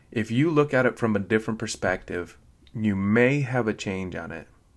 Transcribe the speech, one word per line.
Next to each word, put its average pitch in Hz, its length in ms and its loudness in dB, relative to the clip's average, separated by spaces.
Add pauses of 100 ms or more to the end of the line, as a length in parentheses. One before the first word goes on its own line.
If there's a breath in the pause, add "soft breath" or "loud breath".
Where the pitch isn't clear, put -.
(120)
If 107 200 -2
you 139 180 2
look 147 240 2
at 127 120 4
it - 120 0
from 110 180 0
a 101 40 0
different 110 400 -2
perspective, 90 760 -4 (360)
you 107 220 0
may 120 460 4
have 123 260 -2
a 107 60 0
change 95 420 -6
on 85 160 -10
it, 80 160 -12 (300)